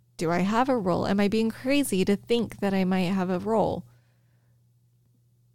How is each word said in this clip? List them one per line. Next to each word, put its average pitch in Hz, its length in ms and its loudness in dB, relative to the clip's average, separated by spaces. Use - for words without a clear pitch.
Do 165 140 -2
I 175 100 0
have 226 280 0
a 254 100 0
role? 175 300 0
Am 196 100 2
I 202 80 4
being 220 240 0
crazy 262 540 0
to 202 100 2
think - 460 -2
that 196 120 0
I 190 120 0
might 185 260 0
have 190 180 0
a 180 120 -2
role? 196 460 -2